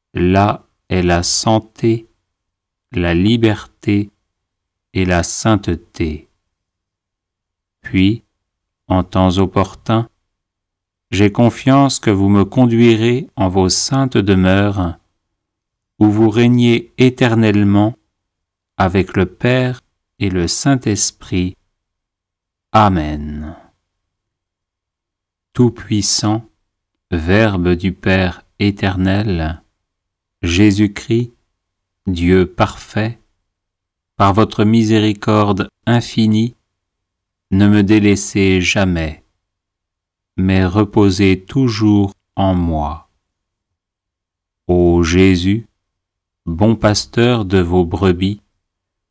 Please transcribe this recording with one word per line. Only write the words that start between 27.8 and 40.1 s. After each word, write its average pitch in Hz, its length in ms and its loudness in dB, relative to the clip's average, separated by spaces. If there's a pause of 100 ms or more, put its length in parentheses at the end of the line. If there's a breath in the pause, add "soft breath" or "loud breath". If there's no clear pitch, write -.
Père 92 500 -2 (160)
éternel, 95 1040 -2 (800)
Jésus-Christ, 104 920 0 (760)
Dieu 90 380 2
parfait, - 760 -6 (960)
par 98 180 2
votre 104 300 0
miséricorde 107 1040 0 (180)
infinie, 113 680 -2 (960)
ne 101 160 4
me 104 160 4
délaissez 98 760 0
jamais, 87 600 -4 (1160)